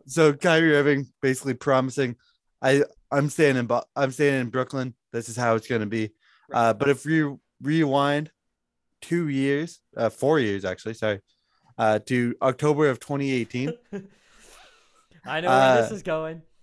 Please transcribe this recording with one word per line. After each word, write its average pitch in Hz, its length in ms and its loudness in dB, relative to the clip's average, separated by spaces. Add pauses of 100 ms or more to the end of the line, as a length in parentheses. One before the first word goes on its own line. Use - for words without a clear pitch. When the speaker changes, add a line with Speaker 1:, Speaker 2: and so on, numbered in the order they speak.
Speaker 1:
So 151 280 4
Kyrie 160 420 4
Irving 139 300 2 (160)
basically 131 320 -2
promising, 131 640 0 (440)
"I, 135 220 2 (280)
I'm 143 200 0
staying 143 260 2
in 123 100 -2
Bo-, 120 180 -2 (120)
I'm 135 140 0
staying 139 300 0
in 123 100 -6
Brooklyn. 127 440 -6 (180)
This 117 180 -8
is 110 60 -12
how 117 180 2
it's 110 140 -2
gonna 110 180 -2
be." 107 240 -4 (400)
Speaker 2:
Right. 117 180 2
Speaker 1:
Uh, 113 60 2
but 139 160 0
if 131 160 -2
you 151 340 -2 (220)
rewind 143 680 0 (680)
two 170 280 -4
years, 139 520 -4 (160)
uh, 113 140 0
four 151 300 0
years 101 260 -2
actually, 95 280 -8
sorry, 104 260 -4 (580)
uh, 107 220 2
to 123 420 -2
October 143 480 2
of 120 100 -4
twenty 139 300 -6
eighteen. 127 420 -4 (180)
Speaker 2:
<laughs> - 20 -14 (1300)
I 147 160 -6
know 175 80 -2
where 131 340 4
this 220 100 -4
Speaker 1:
Uh, - 20 -8
Speaker 2:
is 196 80 -12
going. 160 400 -6 (200)